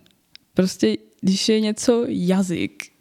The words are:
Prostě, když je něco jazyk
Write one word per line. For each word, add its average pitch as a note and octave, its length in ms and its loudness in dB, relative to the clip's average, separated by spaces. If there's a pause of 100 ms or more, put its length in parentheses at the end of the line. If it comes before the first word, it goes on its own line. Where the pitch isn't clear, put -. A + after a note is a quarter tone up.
(540)
Prostě, G3 420 0 (240)
když F#3+ 280 0
je A3 120 4
něco A3+ 480 0
jazyk F3+ 760 -2 (160)